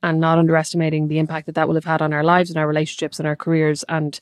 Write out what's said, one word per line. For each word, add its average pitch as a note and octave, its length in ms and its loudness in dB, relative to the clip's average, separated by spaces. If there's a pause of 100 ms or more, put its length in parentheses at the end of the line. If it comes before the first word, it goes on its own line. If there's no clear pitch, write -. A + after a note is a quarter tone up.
and D#3+ 180 0
not E3 180 4
underestimating D#3+ 720 2
the D3+ 100 -2
impact D#3 280 -4
that D#3+ 100 -8
that D#3+ 100 2
will D#3+ 80 0
have D#3+ 100 0
had D#3+ 180 0
on D#3 100 0
our D3+ 100 0
lives F3 280 4
and E3 80 -4
our D#3 100 0
relationships D3+ 500 -4
and D#3 80 -4
our D3+ 80 -2
careers. D#3 540 0
And D#3 340 -4